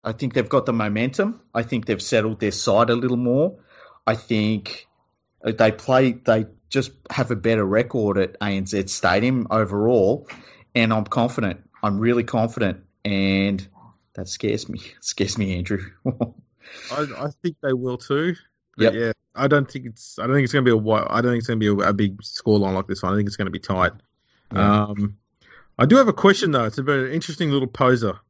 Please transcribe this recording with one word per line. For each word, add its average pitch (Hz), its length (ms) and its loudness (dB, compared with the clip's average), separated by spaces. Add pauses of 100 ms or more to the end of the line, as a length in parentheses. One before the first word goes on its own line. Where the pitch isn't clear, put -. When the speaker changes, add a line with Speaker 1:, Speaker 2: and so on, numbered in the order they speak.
Speaker 1:
I 113 80 -6
think 123 220 -6
they've 123 160 0
got 131 160 2
the 123 80 -2
momentum. 120 640 -2 (140)
I 117 100 -2
think 117 220 -4
they've 101 160 -2
settled 110 400 0
their 104 100 0
side 117 380 2
a 120 80 2
little 123 180 -2
more. 131 440 0 (460)
I 113 100 0
think 107 720 -4 (540)
they 110 300 2
play, 131 400 2
they 110 360 0 (220)
just 135 220 -4 (180)
have 120 220 -2
a 110 60 -2
better 110 260 0
record 104 540 0
at 92 240 -2
A 104 60 -4
N 98 180 -2
Z 98 220 -4
Stadium 110 640 0
overall, 107 760 0 (480)
and 113 160 2
I'm 107 140 -2
confident. 117 560 -2 (200)
I'm 104 180 -2
really 120 260 0
confident, 113 580 -4 (220)
and 98 600 0 (500)
that 92 120 -10
scares - 400 -4
me. - 120 -10
<laughs> - 40 -18 (140)
It - 80 -20
scares 98 320 -4
me, 95 200 -2
Andrew. 92 380 -6
<laughs> - 100 -16 (840)
Speaker 2:
I, 147 140 -4 (120)
I 147 100 -8 (140)
think 170 220 -6
they 139 80 0
will 123 260 -4
too. 160 380 -2 (420)
But 107 60 2
Speaker 1:
Yep. 107 100 6
Speaker 2:
yeah, 113 180 -2 (220)
I 135 140 -2
don't 143 240 2
think 131 140 -12
it's, - 340 -18
I 117 80 -4
don't 135 80 2
think 139 80 4
it's 120 80 -2
gonna 139 140 2
be 123 60 6
a 113 40 6
wi-, 107 340 2
I 117 120 0
don't 123 100 2
think 117 80 0
it's 113 80 -6
gonna 113 120 -2
be 107 80 2
a, 104 80 4
a 98 180 2
big 101 300 0
scoreline 101 500 0
like 95 140 -4
this 98 140 -6
one. 92 120 0
I - 20 2
think 104 120 0
it's 101 100 -10
gonna 98 120 -4
be - 100 -8
tight. 92 340 0 (600)
Speaker 1:
Yeah. 101 340 4
Speaker 2:
Um, 104 280 -4 (640)
I 120 60 6
do 185 100 6
have 262 140 6
a - 40 -2
question 196 380 4
though. 123 140 2
It's 107 120 -4
a 139 60 -4
very 135 320 -2
interesting 160 360 -4
little 131 180 0
poser. 113 500 0 (100)